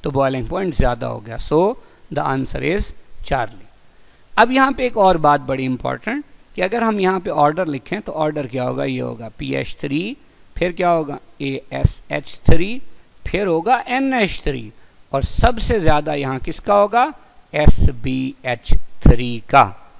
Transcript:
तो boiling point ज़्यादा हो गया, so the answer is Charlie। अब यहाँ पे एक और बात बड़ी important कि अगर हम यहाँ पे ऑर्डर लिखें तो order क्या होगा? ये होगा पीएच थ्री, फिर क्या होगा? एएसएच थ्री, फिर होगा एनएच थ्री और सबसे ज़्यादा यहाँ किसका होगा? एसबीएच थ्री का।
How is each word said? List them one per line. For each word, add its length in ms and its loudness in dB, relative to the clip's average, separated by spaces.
तो 80 -6
boiling 380 -2
point 260 -6
ज़्यादा 320 0
हो 140 -8
गया, 180 -14
so 220 0
the 120 -4
answer 440 -4
is 220 -4
Charlie। 420 -6
अब 200 4
यहाँ 200 2
पे 140 -4
एक 100 -4
और 220 4
बात 220 2
बड़ी 240 -6
important 600 -6
कि 60 -4
अगर 200 -2
हम 180 0
यहाँ 200 0
पे 100 -8
ऑर्डर 360 0
लिखें 340 -8
तो 120 -12
order 340 -4
क्या 180 -6
होगा? 200 -4
ये 160 -6
होगा 380 -10
पीएच 420 -6
थ्री, 360 -6
फिर 160 -2
क्या 180 -2
होगा? 280 -2
एएसएच 1040 -6
थ्री, 340 6
फिर 200 -2
होगा 420 0
एनएच 560 -2
थ्री 260 -4
और 120 -2
सबसे 560 0
ज़्यादा 340 2
यहाँ 240 -4
किसका 360 -4
होगा? 380 2
एसबीएच 1160 4
थ्री 360 4
का। 140 8